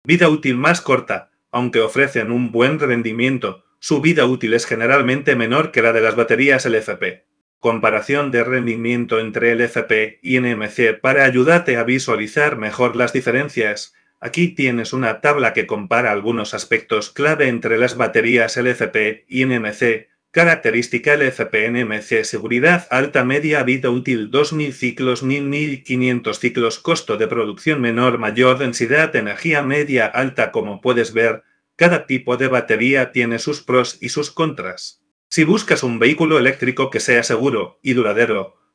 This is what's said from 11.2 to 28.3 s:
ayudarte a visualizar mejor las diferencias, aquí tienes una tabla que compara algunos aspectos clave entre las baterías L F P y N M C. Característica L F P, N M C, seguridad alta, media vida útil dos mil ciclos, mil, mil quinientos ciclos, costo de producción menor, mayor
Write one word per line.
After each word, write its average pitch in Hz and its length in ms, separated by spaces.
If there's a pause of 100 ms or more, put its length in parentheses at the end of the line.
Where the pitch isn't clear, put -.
ayudarte 135 500
a 117 80
visualizar 127 720
mejor 113 400
las 120 160
diferencias, 123 840 (280)
aquí 170 280
tienes 123 440
una 123 260
tabla 143 340
que 107 140
compara 113 440
algunos 104 420
aspectos 110 560
clave 147 400
entre 113 280
las 120 200
baterías 117 580
L 123 140
F 120 180
P 107 400
y 131 140
N 131 140
M 107 180
C. 113 340 (240)
Característica 147 840
L 143 120
F 127 200
P, 107 180
N 120 160
M 107 200
C, 110 220
seguridad 123 680
alta, 135 340
media 147 380
vida 127 260
útil 120 420
dos 147 220
mil 151 200
ciclos, 127 500
mil, 139 200
mil 143 400
quinientos 123 560
ciclos, 120 400
costo 160 380
de 110 100
producción 113 540
menor, 120 380
mayor 120 380